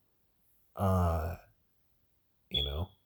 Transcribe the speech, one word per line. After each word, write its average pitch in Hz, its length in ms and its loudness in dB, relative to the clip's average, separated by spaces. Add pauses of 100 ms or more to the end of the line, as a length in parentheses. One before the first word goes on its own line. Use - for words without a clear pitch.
(760)
Uh, 87 600 2 (1120)
you - 140 -4
know 73 240 -6 (180)